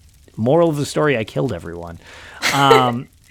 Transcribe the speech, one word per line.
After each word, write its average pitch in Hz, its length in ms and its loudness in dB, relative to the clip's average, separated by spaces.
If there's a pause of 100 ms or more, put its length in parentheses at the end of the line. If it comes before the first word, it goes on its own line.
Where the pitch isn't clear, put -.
(360)
moral 156 320 2
of 151 80 -2
the 143 80 -2
story, 151 320 0
I 110 80 -4
killed 139 280 -4
everyone. 85 460 -12 (540)
Um, 135 560 2 (220)